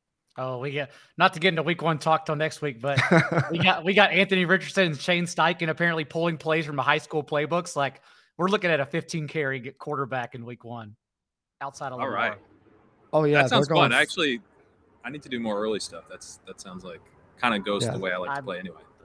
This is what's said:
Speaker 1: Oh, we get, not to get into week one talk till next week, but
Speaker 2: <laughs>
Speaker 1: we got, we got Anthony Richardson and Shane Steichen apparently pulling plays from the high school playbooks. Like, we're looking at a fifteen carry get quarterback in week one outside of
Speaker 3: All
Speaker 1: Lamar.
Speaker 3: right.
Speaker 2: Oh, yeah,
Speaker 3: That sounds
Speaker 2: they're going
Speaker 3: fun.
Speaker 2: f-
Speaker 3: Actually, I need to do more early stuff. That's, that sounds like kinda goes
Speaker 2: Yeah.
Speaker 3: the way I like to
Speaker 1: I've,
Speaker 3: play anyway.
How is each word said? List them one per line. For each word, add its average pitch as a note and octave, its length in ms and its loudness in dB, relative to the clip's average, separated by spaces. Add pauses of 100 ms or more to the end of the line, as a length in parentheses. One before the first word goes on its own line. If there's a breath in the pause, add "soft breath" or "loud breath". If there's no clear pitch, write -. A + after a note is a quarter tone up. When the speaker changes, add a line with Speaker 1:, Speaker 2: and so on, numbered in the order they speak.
(400)
Speaker 1:
Oh, C3 200 -6
we C3+ 100 -6
get, C#3 220 -6 (260 soft breath)
not F#3 160 6
to E3 60 -10
get E3+ 80 4
into E3 160 2
week E3 180 -2
one D#3+ 160 0
talk D#3+ 300 0
till D#3+ 80 -2
next D3+ 260 -4
week, C#3 180 -6
but C3+ 220 0
Speaker 2:
<laughs> E3 480 4
Speaker 1:
we E3+ 80 -2
got, F3 260 2
we F#3+ 120 2
got G3 160 6
Anthony F#3 340 2
Richardson F3+ 420 2
and D3+ 120 -2
Shane F3 240 0
Steichen E3+ 460 0
apparently D#3+ 360 0
pulling E3 320 -2
plays D#3+ 260 0
from D3 120 -6
the C3+ 80 -2
high D3 160 4
school D3+ 240 -6
playbooks. D#3 520 -2
Like, C#3 260 -2 (360 soft breath)
we're F3+ 120 0
looking G3 200 2
at D#3 100 2
a C#3 60 0
fifteen E3 420 -6
carry C3+ 320 -4
get B2+ 200 -14
quarterback C3+ 560 -6
in A#2 100 -12
week A#2+ 180 -16
one A2+ 320 -14 (640)
outside C#3 280 -10
of B2+ 60 -8
Speaker 3:
All B2 120 -4
Speaker 1:
Lamar. B2+ 80 -4
Speaker 3:
right. A#2 240 -2 (760)
Speaker 2:
Oh, D#3 100 4
yeah, D3 180 6
Speaker 3:
That C3 80 4
sounds G#3 180 4
Speaker 2:
they're E3 60 0
going D#3 160 6
Speaker 3:
fun. A#2 40 2
Speaker 2:
f- C3+ 100 6
Speaker 3:
Actually, D3 380 -2 (640)
I A#2+ 60 -12
need D3 140 -14
to D3+ 60 -20
do B2 100 -6
more A2 200 -2
early G#2+ 200 -2
stuff. E2 280 -12
That's, - 380 -18
that - 160 -18
sounds F#2 220 -16
like F2 180 -16 (400)
kinda A#2 180 2
goes G2+ 260 -2
Speaker 2:
Yeah. G2 80 -4
Speaker 3:
the - 60 -6
way F#2+ 120 -4
I F2+ 60 -4
like F2+ 140 -6
to C#3 60 -6
Speaker 1:
I've, C#3 80 -10
Speaker 3:
play F#2 140 -8
anyway. F2+ 220 -16 (240)